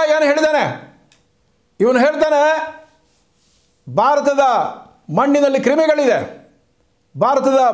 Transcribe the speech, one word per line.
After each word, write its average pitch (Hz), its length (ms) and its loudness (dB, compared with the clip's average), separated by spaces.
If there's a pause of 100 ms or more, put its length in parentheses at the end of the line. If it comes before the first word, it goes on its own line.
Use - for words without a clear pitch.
(160)
ಏನು 311 100 0
ಹೇಳಿದಾನೆ? 294 720 -2 (840)
ಇವನು 247 200 2
ಹೇಳ್ತಾನೆ, 302 800 0 (1160)
ಭಾರತದ 277 440 0 (760)
ಮಣ್ಣಿನಲ್ಲಿ 277 440 0
ಕ್ರಿಮಿಗಳಿದೆ, 285 880 -2 (680)
ಭಾರತದ 269 420 0 (140)